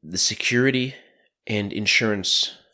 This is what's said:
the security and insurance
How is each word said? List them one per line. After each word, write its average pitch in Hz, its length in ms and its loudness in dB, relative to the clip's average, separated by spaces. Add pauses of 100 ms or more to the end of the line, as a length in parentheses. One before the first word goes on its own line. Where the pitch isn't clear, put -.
the 82 160 -8
security 127 760 0 (520)
and 104 260 -2
insurance 104 840 0 (160)